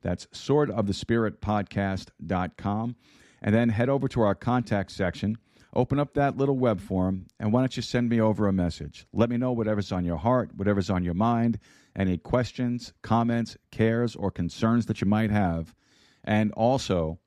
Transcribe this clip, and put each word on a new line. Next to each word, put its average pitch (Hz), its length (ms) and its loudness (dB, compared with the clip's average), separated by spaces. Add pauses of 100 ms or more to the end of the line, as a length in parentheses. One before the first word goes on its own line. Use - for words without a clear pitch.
That's 90 320 -4
sword 147 360 0
of 104 180 -2
the 101 60 -2
spirit 113 460 -2
podcast 101 680 -2 (160)
dot 90 320 -4
com. 113 400 -4 (440)
And 107 140 2
then 117 140 4
head 117 180 0
over 135 220 0
to - 100 -2
our 101 160 4
contact 113 560 -2
section, 98 460 -2 (360)
open 131 260 0
up 147 160 -4
that 139 200 2
little 139 220 0
web 113 240 2
form, 92 460 -2 (120)
and 104 140 0
why 123 80 4
don't 131 160 -2
you 123 40 -4
send 120 280 0
me 117 100 2
over 110 300 4
a - 20 2
message? 85 640 -2
Let 110 160 4
me 120 80 -2
know 127 160 0
whatever's 107 400 -2
on 90 100 -2
your 85 140 -2
heart, 117 360 2
whatever's 98 360 0
on 90 160 0
your 85 80 -2
mind, 113 460 2 (360)
any 92 220 0
questions, 123 760 -2 (100)
comments, 117 540 0 (160)
cares, 113 460 0
or 98 140 -4
concerns 113 560 0
that - 120 -4
you 95 80 0
might 107 240 2
have, 87 420 0 (520)
and 107 260 2
also 95 760 0